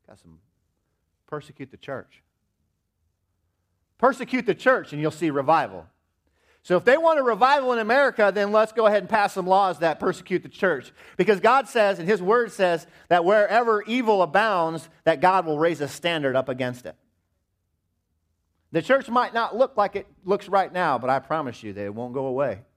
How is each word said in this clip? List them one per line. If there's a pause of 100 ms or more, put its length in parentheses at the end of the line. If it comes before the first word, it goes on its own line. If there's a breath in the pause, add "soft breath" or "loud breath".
Got
some. (880)
Persecute
the
church. (1800)
Persecute
the
church
and
you'll
see
revival. (760)
So
if
they
want
a
revival
in
America,
then
let's
go
ahead
and
pass
some
laws
that
persecute
the
church. (260 loud breath)
Because
God
says,
and
his
word
says, (220 soft breath)
that
wherever
evil
abounds, (160 soft breath)
that
God
will
raise
a
standard
up
against
it. (1800)
The
church
might
not
look
like
it (200)
looks
right
now,
but
I
promise
you
that
it
won't
go
away. (180)